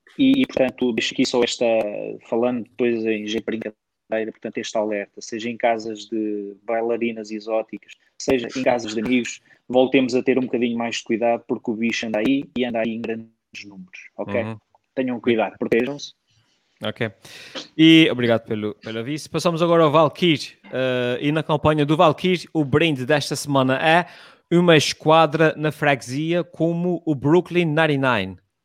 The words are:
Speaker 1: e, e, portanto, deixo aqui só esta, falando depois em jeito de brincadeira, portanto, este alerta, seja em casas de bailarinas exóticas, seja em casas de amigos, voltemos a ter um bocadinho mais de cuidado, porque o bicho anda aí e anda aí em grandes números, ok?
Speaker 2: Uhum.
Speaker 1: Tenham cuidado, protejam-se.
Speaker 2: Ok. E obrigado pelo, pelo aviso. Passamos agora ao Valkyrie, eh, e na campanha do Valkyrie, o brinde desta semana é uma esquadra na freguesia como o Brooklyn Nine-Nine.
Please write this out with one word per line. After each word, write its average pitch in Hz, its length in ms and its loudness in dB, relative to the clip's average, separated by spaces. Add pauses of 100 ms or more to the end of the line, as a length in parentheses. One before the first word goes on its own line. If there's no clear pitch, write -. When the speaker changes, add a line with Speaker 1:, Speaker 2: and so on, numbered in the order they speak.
(200)
Speaker 1:
e, 135 220 4
e, 127 40 2
portanto, 127 460 0
deixo - 220 -4
aqui 135 120 0
só 123 160 0
esta, 120 240 -2 (640)
falando 120 340 -2
depois 117 420 -2
em 107 200 -2
jeito 110 260 -6
de 110 60 -6
brincadeira, 110 720 -8
portanto, - 280 -12
este 110 180 -6
alerta, 107 440 -4
seja 117 280 -8
em 113 80 -8
casas 110 480 -2
de 104 580 -6
bailarinas 113 680 -4
exóticas, 110 600 -6 (280)
seja 131 340 0
em 131 80 -4
casas 113 300 0
de 113 60 -4
amigos, 120 420 -2 (260)
voltemos 127 460 2
a 123 80 0
ter 127 160 2
um 127 60 0
bocadinho 117 340 -2
mais 117 200 -6
de - 80 -10
cuidado, 117 420 0
porque 120 240 -6
o - 20 -2
bicho 113 320 -4
anda 110 140 -4
aí 139 240 0 (120)
e 123 100 -2
anda 117 160 -4
aí 113 100 -2
em 113 100 -8
grandes 113 280 -8 (360)
números, 95 340 -20 (160)
ok? 104 280 -6
Speaker 2:
Uhum. 110 140 -10 (360)
Speaker 1:
Tenham 127 260 -4
cuidado, 110 380 0
protejam-se. 123 560 -2 (680)
Speaker 2:
Ok. 107 260 -6 (680)
E 160 340 8
obrigado 117 340 0
pelo, 107 300 -6
pelo 113 240 -10
aviso. 143 300 -10
Passamos 165 320 -2
agora 170 220 4
ao 147 80 4
Valkyrie, 156 680 2 (140)
eh, 127 500 -2
e 147 100 -2
na 156 100 -2
campanha 151 440 2
do 151 120 2
Valkyrie, 175 560 2
o 156 120 0
brinde 139 400 0
desta 147 300 0
semana 135 460 0
é 165 240 4 (480)
uma 175 240 6
esquadra 156 800 4
na 151 140 -2
freguesia 147 720 -2
como 170 600 -4
o 156 100 0
Brooklyn 170 500 2
Nine-Nine. 135 720 0 (280)